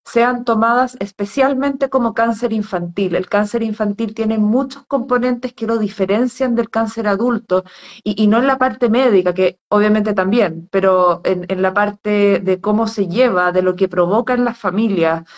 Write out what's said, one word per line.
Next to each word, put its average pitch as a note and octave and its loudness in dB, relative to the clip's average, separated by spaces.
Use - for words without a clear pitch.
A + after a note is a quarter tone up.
sean A#3+ 0
tomadas A#3+ 0
especialmente C4+ -2
como A#3+ 0
cáncer A#3 0
infantil. F#3 -4
El - -2
cáncer G#3 -2
infantil G#3+ -4
tiene A3 -2
muchos A#3 -2
componentes B3 -2
que A3 -8
lo A3+ -2
diferencian A3 -2
del A3+ -2
cáncer A3 -4
adulto, G3+ 0
y, G#3 -2
y G#3+ 6
no G#3+ 4
en C4 2
la C4+ 0
parte B3+ 0
médica, G#3 4
que F#3 0
obviamente G#3 2
también, F#3+ 0
pero F#3 2
en, F3+ -2
en F#3 -4
la F#3+ 0
parte G3+ 0
de F#3 -2
cómo G#3+ 0
se G3+ -2
lleva, F3+ 2
de F#3 0
lo F#3 0
que F#3 0
provoca F#3 0
en B3 0
las A#3 -6
familias, F3 0